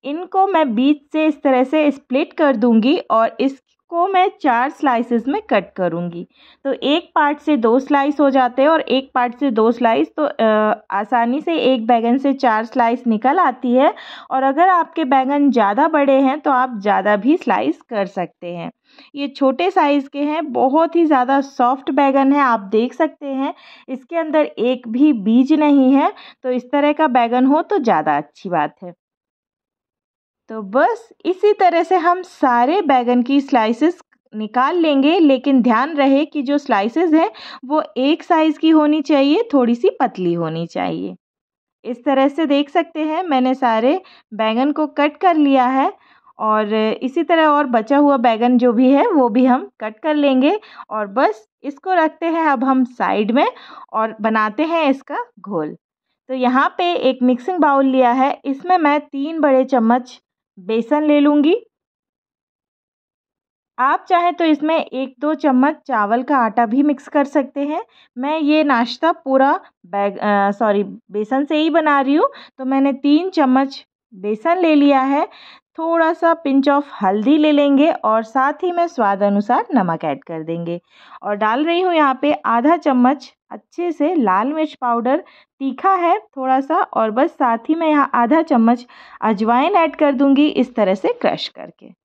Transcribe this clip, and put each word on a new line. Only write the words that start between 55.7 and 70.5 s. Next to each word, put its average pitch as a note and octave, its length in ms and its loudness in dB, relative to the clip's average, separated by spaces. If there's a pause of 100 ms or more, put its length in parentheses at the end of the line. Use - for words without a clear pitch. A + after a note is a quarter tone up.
तो C4 60 -8
यहाँ C4 340 0 (100)
पे F4 160 0
एक C4 280 -2
मिक्सिंग B3+ 360 -2
बाउल C#4 280 2
लिया B3+ 260 2
है, C4 320 0
इसमें C#4 340 -2
मैं D4 220 0
तीन D4 400 -8
बड़े C4 240 2
चम्मच B3 560 -2 (380)
बेसन A3+ 440 -2
ले D4 180 2
लूँगी। D4 340 2 (2250)
आप D4 300 0
चाहें F4 260 0
तो F4 100 -2
इसमें D#4 320 0
एक C4+ 440 -6
दो D4 140 -2
चम्मच C#4+ 420 0 (100)
चावल A3+ 360 -2
का C#4 140 -2
आटा A#3 300 0
भी B3 160 0
मिक्स D4 260 -2
कर C#4+ 160 0
सकते C#4 360 -4
हैं। D4+ 220 -6 (340)
मैं C#4+ 220 -4
ये D4+ 260 2
नाश्ता C4+ 480 0
पूरा C4+ 400 0 (340)
बैग-, G3+ 320 -4
अ, G3+ 320 0